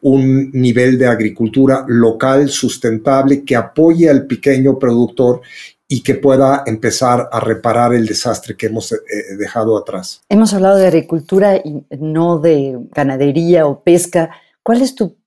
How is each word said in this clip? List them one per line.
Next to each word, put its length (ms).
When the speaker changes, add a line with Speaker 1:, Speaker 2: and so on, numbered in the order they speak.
Speaker 1:
un 500
nivel 460
de 100
agricultura 800
local 600
sustentable 920
que 140
apoye 520
al 180
pequeño 520
productor 640
y 140
que 120
pueda 500
empezar 680
a 80
reparar 520
el 140
desastre 480
que 120
hemos, 260
eh, 40
dejado 400
atrás. 520
Speaker 2:
Hemos 260
hablado 220
de 100
agricultura 720
y 260
no 400
de 400
ganadería 720
o 160
pesca. 480
¿Cuál 200
es 120
tu 220